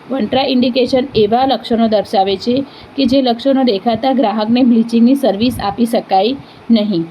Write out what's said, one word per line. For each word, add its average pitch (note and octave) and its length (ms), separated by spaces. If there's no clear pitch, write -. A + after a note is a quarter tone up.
કોન્ટ્રા B3+ 440
ઇન્ડિકેશન B3+ 580
એવા A3 300
લક્ષણો A3+ 420
દર્શાવે G3 480
છે A#3+ 200
કે C#4 140
જે C4 160
લક્ષણો B3+ 420
દેખાતા A#3 500
ગ્રાહકને A3 500
બ્લીચિંગની A#3 520
સર્વિસ A#3 440
આપી G3+ 260
શકાય A3 480
નહીં. G#3 400